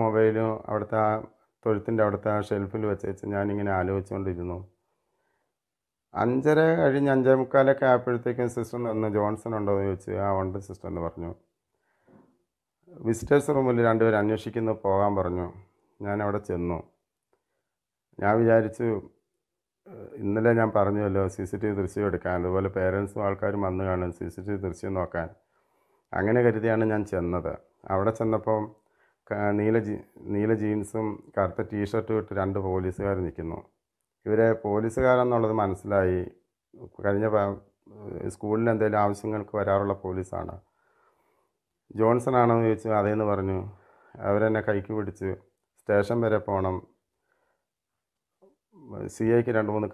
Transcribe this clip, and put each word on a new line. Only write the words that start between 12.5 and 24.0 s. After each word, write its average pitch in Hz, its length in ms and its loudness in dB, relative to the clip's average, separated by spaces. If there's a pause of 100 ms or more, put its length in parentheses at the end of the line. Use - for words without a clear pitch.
വിസിറ്റേഴ്സ് 143 480 2
റൂമിൽ 127 340 2
രണ്ടുപേരും 110 320 4
അന്വേഷിക്കുന്നു, 110 520 -2 (120)
പോകാൻ 98 340 2
പറഞ്ഞു. 90 280 -2 (580)
ഞാനവിടെ 101 440 -2
ചെന്നു. 87 300 -4 (1400)
ഞാൻ 101 220 2
വിചാരിച്ചു, 113 480 4 (1300)
ഇന്നലെ 110 300 2
ഞാൻ 113 240 4
പറഞ്ഞുവല്ലോ 101 460 2 (120)
സി 98 140 -6
സി - 120 -8
ടി 107 80 -2
വി 101 120 -2
ദൃശ്യം 101 280 -2
എടുക്കാൻ, 90 320 -2
അതുപോലെ 95 280 0
പേരൻസും 95 560 -2
ആൾക്കാരും 101 360 -2
വന്ന് 95 280 -2
കാണും 90 280 -2